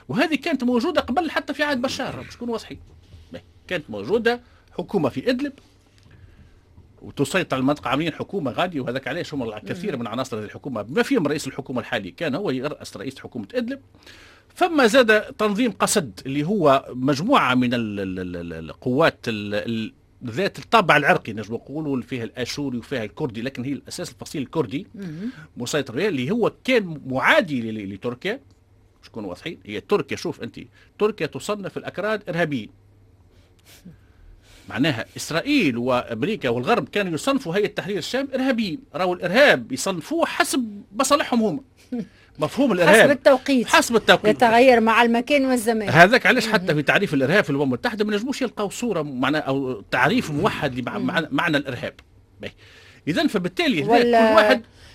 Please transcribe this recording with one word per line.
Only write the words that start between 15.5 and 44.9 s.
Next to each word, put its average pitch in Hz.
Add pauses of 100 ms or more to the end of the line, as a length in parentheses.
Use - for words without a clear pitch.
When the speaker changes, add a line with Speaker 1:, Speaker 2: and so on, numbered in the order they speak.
Speaker 1:
قسد 180
اللي 147
هو 160
مجموعة 139
من 127
ال-، 107
ال-، 95
ال-، 90
ال-، 85
القوات 127
ال-، 104
ال-، 110 (340)
ذات 147
الطابع 160
العرقي 147
نجم 107
نقولوا، 135
فيها 120
الآشوري 123
وفيها 117
الكردي، 113
لكن 127
هي 143
الأساس -
الفصيل -
الكردي 131
Speaker 2:
مم. 185 (260)
Speaker 1:
مسيطر 123
عليه، 190
اللي 135
هو 208 (120)
كان 190
معادي 143
ل-، 110
ل-، 101
لتركيا. 123 (640)
شكون 107
واضحين؟ 101
هي 104
تركيا، 156
شوف -
أنت، - (380)
تركيا 208
تصنف 190
الأكراد 208
إرهابيين. 156 (2000)
معناها 120 (120)
إسرائيل 160
وأمريكا 127
والغرب 139
كانوا 190
يصنفوا 190
هيئة 208
تحرير 190
الشام 269
إرهابيين، 233 (160)
راهو 180
الإرهاب 180
يصنفوه 196
حسب 220 (100)
مصالحهم 262
هم. 175 (760)
مفهوم 220
الإرهاب 190
Speaker 2:
حسب 240
التوقيت. 269
Speaker 1:
حسب 285
التوقيت. 202
Speaker 2:
يتغير 240
مع 226